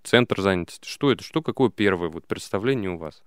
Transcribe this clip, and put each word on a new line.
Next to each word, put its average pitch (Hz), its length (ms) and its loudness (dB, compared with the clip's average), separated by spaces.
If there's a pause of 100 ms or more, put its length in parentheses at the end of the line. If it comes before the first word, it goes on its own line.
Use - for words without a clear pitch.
центр 120 380 4
занятости? 92 480 -2
Что 139 240 0
это? 90 100 -4
Что, - 200 -6
какое 123 260 0
первое 92 400 0
вот 82 180 -12
представление 101 680 -4
у 85 40 -6
вас? 80 300 -12